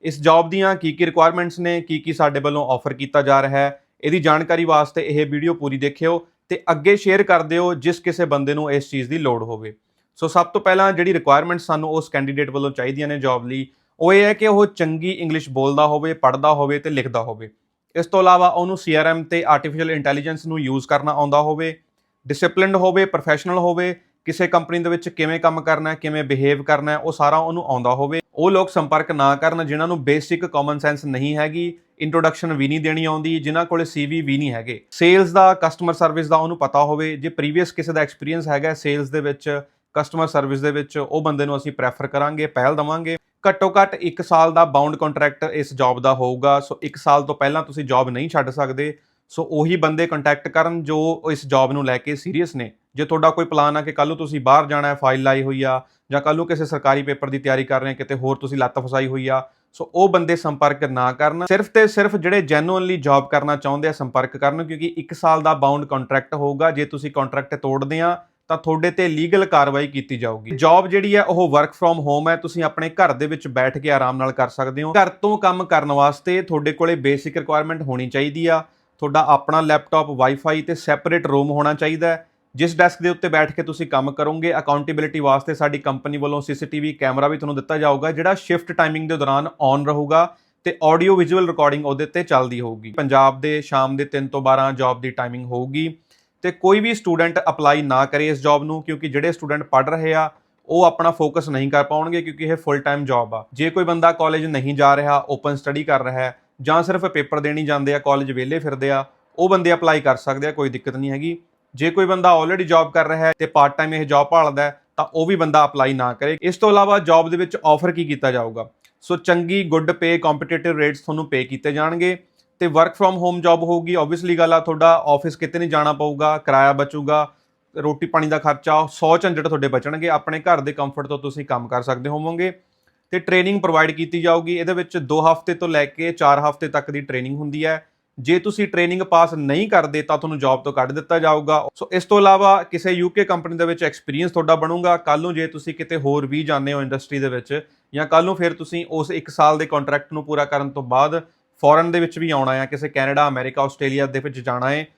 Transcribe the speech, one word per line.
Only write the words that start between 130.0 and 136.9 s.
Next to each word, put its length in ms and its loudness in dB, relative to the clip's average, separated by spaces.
ਆਪਣੇ 300 -2
ਘਰ 220 2
ਦੇ 120 -6
ਕੰਫਰਟ 340 -6
ਤੋਂ 120 -6
ਤੁਸੀਂ 260 -10
ਕੰਮ 220 -4
ਕਰ 140 -4
ਸਕਦੇ 280 -6
ਹੋਵੋਗੇ 420 -4
ਤੇ 60 -2
ਟ੍ਰੇਨਿੰਗ 420 0
ਪ੍ਰੋਵਾਈਡ 300 2
ਕੀਤੀ 300 -6
ਜਾਊਗੀ। 360 2
ਇਹਦੇ 160 -4
ਵਿੱਚ 240 -6
ਦੋ 240 -2
ਹਫ਼ਤੇ 320 2
ਤੋਂ 160 -6
ਲੈ 160 2
ਕੇ 260 -6
ਚਾਰ 280 4
ਹਫ਼ਤੇ 280 -2
ਤੱਕ 240 -4